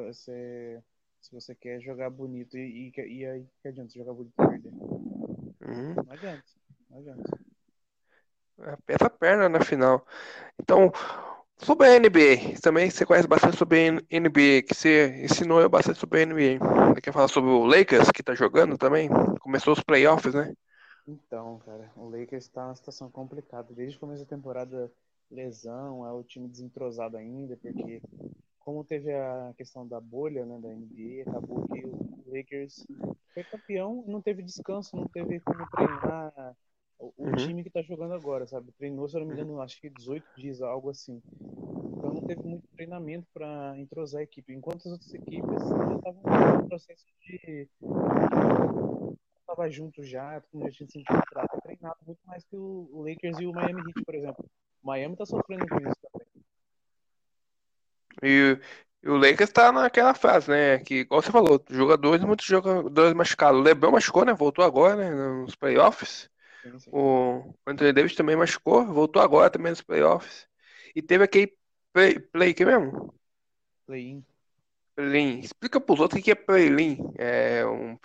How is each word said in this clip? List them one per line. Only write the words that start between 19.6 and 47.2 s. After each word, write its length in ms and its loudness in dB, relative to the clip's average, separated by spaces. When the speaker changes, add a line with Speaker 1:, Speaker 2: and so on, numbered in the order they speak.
Speaker 2:
os 80 -2
playoffs, 520 2
né? 200 -4
Speaker 1:
Então, 520 -16
cara, 360 -20
o 140 -20
Lakers 400 -16
tá 140 -16
numa 120 -16
situação 340 -20
complicada. 640 -20
Desde 220 -14
o 40 -20
começo 240 -16
da 60 -20
temporada, 600 -14
lesão, 760 -16
é 60 -14
o 120 -14
time 260 -20
desentrosado 680 -14
ainda, 420 -18
porque 440 -14
como 240 -14
teve 300 -10
a 440 -10
questão 300 -20
da 120 -14
bolha, 460 -10
né, 140 -16
da 140 -18
N 120 -18
B 400 -18
A, 40 -14
acabou 380 -8
que 180 -12
o 420 -14
Lakers 580 -14
foi 120 -14
campeão, 600 -12
não 140 -10
teve 220 -6
descanso, 520 -14
não 120 -10
teve 320 -10
como 300 -10
treinar 840 -6
o, 200 -20
o 100 -14
Speaker 2:
Uhum. 80 -10
Speaker 1:
time 280 -10
que 60 -20
tá 120 -10
jogando 320 -14
agora, 340 -12
sabe? 300 -18
Treinou, 300 -14
se 80 -14
eu 40 -10
não 80 -12
me 60 -14
Speaker 2:
Uhum. 80 -14
Speaker 1:
engano, 200 -14
acho 180 -20
que 100 -20
dezoito 360 -16
dias, 260 -16
algo 280 -10
assim. 320 -18
Então 720 -14
não 80 -12
teve 220 -12
muito 260 -14
treinamento 640 -16
pra 440 -14
entrosar 440 -12
a 20 -10
equipe. 300 -20
Enquanto 240 -14
as 160 -16
outras 200 -20
equipes 480 -8
já 400 -4
tavam 600 2
no 60 -8
processo 380 -16